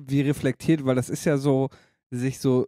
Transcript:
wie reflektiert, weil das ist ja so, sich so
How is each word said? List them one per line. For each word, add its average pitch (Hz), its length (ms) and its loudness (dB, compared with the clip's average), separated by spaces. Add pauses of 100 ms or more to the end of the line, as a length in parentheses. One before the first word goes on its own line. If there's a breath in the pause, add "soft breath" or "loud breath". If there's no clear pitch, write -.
wie 139 160 0
reflektiert, 143 640 0
weil 131 100 2
das 127 140 -2
ist - 160 -6
ja 151 120 2
so, 135 320 2 (400 soft breath)
sich 127 300 -4
so 127 280 2